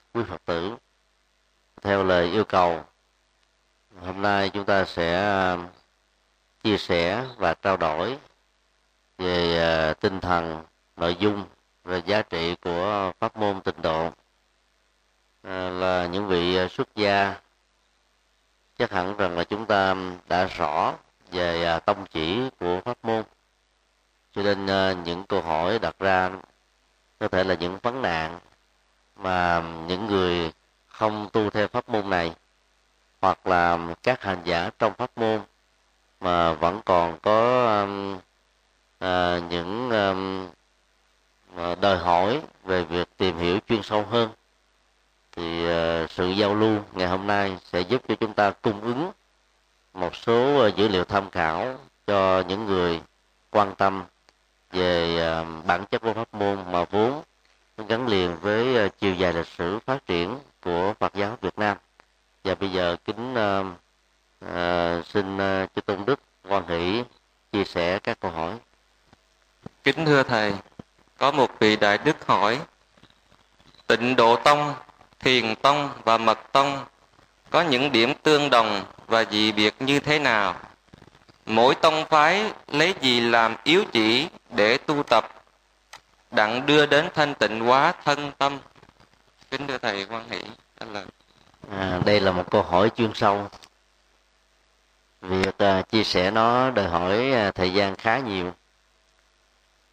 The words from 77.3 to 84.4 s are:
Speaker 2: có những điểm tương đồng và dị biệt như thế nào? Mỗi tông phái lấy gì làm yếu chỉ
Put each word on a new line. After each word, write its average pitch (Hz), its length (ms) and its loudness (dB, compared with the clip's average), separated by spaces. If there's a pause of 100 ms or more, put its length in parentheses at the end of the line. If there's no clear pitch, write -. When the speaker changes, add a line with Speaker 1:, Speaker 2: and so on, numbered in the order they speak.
Speaker 2:
có 156 100 4
những 143 320 2
điểm 117 200 4 (100)
tương 147 280 4
đồng 107 340 4 (220)
và 113 180 2
dị 107 280 0
biệt 107 260 2
như 135 220 0
thế 151 180 0
nào? 107 360 2 (920)
Mỗi 117 280 4
tông 156 320 2
phái 175 460 4 (140)
lấy 165 340 0
gì 123 200 2
làm 117 440 2
yếu 180 280 4
chỉ 120 360 2 (220)